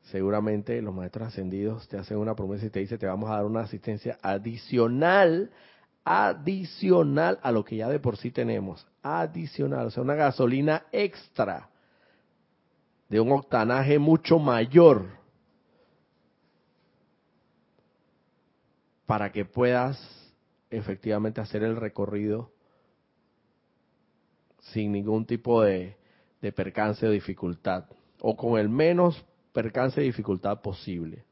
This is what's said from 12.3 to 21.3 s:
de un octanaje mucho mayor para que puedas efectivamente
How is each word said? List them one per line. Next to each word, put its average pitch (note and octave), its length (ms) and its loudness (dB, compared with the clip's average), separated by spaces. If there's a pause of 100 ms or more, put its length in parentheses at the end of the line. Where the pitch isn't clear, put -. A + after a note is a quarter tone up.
de G#2+ 80 4
un A#2 100 2
octanaje C3+ 680 2
mucho D#3+ 400 4
mayor B2+ 680 8 (4000)
para G#2 260 -2
que G#2 140 -4
puedas B2 560 0 (680)
efectivamente G#2+ 680 -4